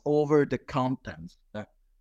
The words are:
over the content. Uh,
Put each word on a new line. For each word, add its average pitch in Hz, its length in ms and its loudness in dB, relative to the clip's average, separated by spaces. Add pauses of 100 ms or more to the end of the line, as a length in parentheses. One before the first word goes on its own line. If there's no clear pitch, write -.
over 147 400 4
the 131 120 -2
content. 127 760 -6 (200)
Uh, - 80 -10 (380)